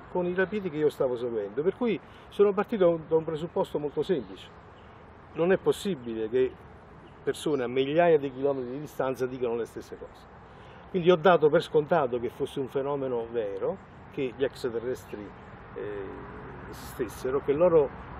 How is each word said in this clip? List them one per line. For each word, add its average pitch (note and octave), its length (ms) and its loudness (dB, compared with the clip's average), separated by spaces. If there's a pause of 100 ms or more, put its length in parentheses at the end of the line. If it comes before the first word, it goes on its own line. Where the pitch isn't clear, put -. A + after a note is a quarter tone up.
(100)
con F3+ 160 -2
i F3+ 80 -2
rapiti F#3+ 360 -2
che D3 80 -6
io D3+ 120 4
stavo B2+ 260 0
seguendo, A2+ 460 -2
per F#3 140 0
cui A3 240 0 (280)
sono G3+ 240 4
partito G3 320 2
da E3+ 60 8
un, E3 180 2
da D#3+ 80 4
un D#3+ 80 2
presupposto D#3+ 540 -4
molto D3 240 -2
semplice: A2 460 -4 (840)
non E3+ 180 2
è F#3 60 4
possibile A#2+ 680 -2
che B2+ 240 2 (680)
persone C#3 420 -2
a A#2+ 40 -2
migliaia D3 500 4
di C#3 140 -4
chilometri C3 400 -2
di C#3 80 -8
distanza C3 460 -4
dicano B2 280 -2
le A#2 100 -2
stesse G#2 320 -12
cose. - 300 -18 (640)
Quindi F3 200 4
ho F3+ 60 8
dato D#3+ 320 6
per C#3+ 140 4
scontato D3 560 2
che A#2 100 -2
fosse C#3 320 -6
un B2+ 80 -4
fenomeno C3+ 640 -2
vero, A2+ 460 -4 (360)
che C3 240 -4
gli C3+ 80 -2
extraterrestri, A#2 840 -6 (500)
eh, G#2 280 -8 (640)
esistessero, - 720 -6
che C#3+ 140 2
loro E3 340 6 (320)